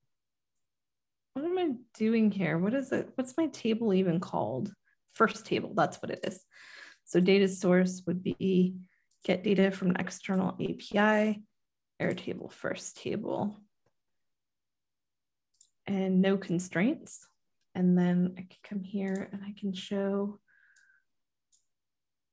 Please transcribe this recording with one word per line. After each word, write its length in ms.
What 120
am 120
I 120
doing 340
here? 280
What 160
is 180
it? 220
What's 220
my 120
table 460
even 260
called? 520
First 320
table, 280
that's 260
what 100
it 140
is. 180
So 160
data 280
source 580
would 160
be 540
get 180
data 280
from 200
an 80
external 640
A 140
P 240
I, 420
Airtable 520
first 460
table, 600
and 360
no 140
constraints. 920
And 220
then 400
I 60
can 200
come 220
here 480
and 120
I 140
can 140
show 680